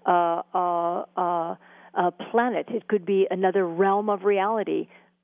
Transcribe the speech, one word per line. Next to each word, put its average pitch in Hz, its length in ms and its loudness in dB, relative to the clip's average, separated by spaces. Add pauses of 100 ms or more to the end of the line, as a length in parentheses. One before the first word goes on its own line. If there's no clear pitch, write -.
uh, 175 380 2 (100)
uh, 175 520 0 (120)
uh, 175 380 -2 (400)
uh, 180 160 2 (200)
planet. 226 380 0
It 226 180 -6
could 190 200 -2
be 190 240 2
another 185 360 0
realm 196 440 0
of 190 140 -2
reality. 202 640 0 (360)